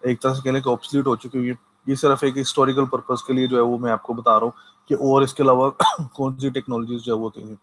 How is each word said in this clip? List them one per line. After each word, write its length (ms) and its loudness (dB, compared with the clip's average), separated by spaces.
एक 140 -2
तरह 120 0
से 80 -6
कह 100 -2
लें 100 0
कि 80 -2
obsolete 380 -2
हो 80 2
चुकी 220 -10
हुई 100 -2
है। 100 -6
ये 60 0
सिर्फ 280 2
एक 140 0
historical 480 2
purpose 420 -4
के 60 0
लिए 140 2
जो 80 -2
है 60 4
वो 160 2
मैं 140 -2
आपको 220 -4
बता 220 2
रहा 100 4
हूँ 80 -2
कि 80 2
और 280 4
इसके 200 0
अलावा 260 6
<coughs> 320 0
कौन 340 -6
सी 140 -4
technologies 520 -6
जो 120 -2
है 40 0
वो 60 -4
होती 180 -8
हैं। 220 -16